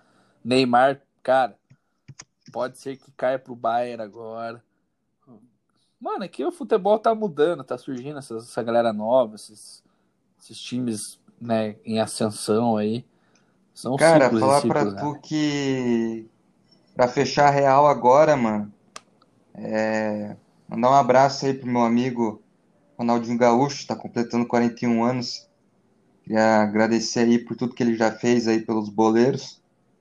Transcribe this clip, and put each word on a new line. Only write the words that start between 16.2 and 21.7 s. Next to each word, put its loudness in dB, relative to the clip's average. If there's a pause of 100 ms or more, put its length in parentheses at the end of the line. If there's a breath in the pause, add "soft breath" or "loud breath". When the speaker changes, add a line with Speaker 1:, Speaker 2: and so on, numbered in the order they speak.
Speaker 2:
pra 2
fechar 2
a 4
real 4
agora, 4
mano, -2 (800)
é, -4 (320)
mandar 0
um 6
abraço 4
aí 0
pro -12
meu 0